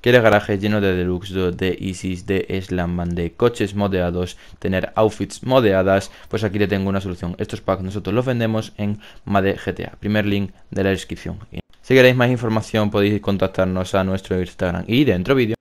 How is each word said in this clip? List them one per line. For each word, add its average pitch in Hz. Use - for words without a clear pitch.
¿Quieres 120
garaje 104
lleno 107
de 95
deluxe, 90
de, 92
de 90
Isis, 92
de 95
Slamman, 87
de 85
coches 113
modeados, 90
tener 92
outfits 107
modeadas? 98
Pues 107
aquí 101
te 101
tengo 98
una 98
solución. 90
Estos -
packs 95
nosotros 95
los 123
vendemos 113
en 104
Made 98
G 95
T 90
A. -
Primer 104
link 101
de 98
la 95
descripción. 90
Si -
queréis 127
más 123
información 110
podéis 101
contactarnos 92
a 95
nuestro 95
Instagram. 87
Y 127
dentro 95
vídeo. 117